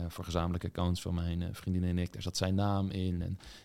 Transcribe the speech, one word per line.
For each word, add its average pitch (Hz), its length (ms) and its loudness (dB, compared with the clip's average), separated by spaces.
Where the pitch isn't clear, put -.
voor 87 160 -8
gezamenlijke 87 420 0
accounts 90 340 2
van 90 140 -2
mijn, 85 280 0
eh, 87 100 -2
vriendin 90 320 0
en 90 140 2
ik. 90 140 0
Daar - 100 -10
zat 90 140 -4
zijn 95 180 2
naam 98 360 2
in 92 320 0
en 90 160 -2